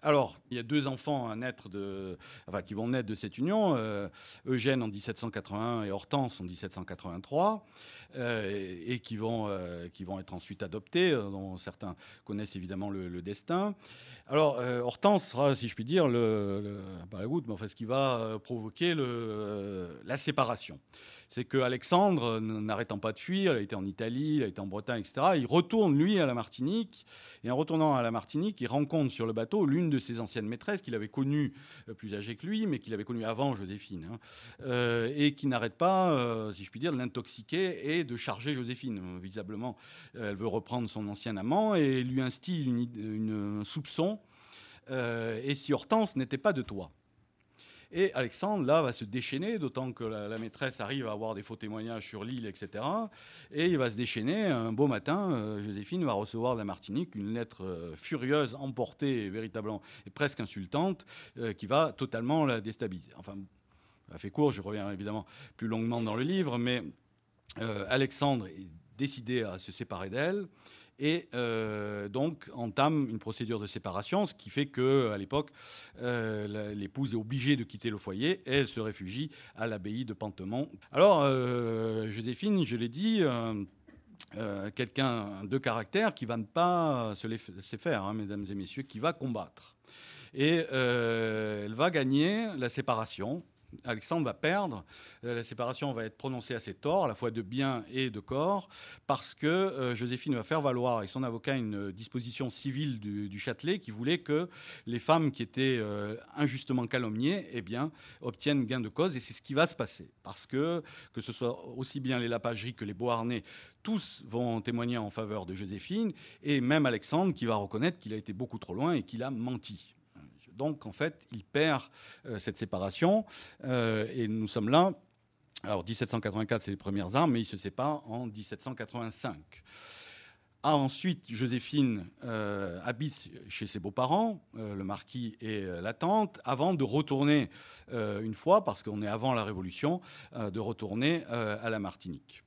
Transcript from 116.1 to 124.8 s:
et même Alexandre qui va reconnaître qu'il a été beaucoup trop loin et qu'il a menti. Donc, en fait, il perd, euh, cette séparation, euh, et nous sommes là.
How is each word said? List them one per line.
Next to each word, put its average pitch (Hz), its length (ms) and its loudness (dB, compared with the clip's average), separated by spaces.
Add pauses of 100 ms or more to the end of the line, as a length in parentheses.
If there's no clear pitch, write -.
et 143 160 4
même 143 260 4
Alexandre 147 480 2
qui 120 100 -4
va 113 120 4
reconnaître 110 420 0
qu'il 110 160 -8
a - 20 -4
été 107 160 -8
beaucoup 117 260 -6
trop - 160 -8
loin 143 180 0
et 135 100 2
qu'il 117 220 -6
a 135 80 -4
menti. 120 580 -6 (640)
Donc, 143 300 -4
en 104 60 -10
fait, - 400 -4
il 107 100 -8
perd, 147 400 4 (440)
euh, 113 120 -4
cette 101 180 -4
séparation, 110 680 2 (400)
euh, 113 500 2
et 117 140 0
nous 110 180 0
sommes 107 220 0
là. 151 240 8 (720)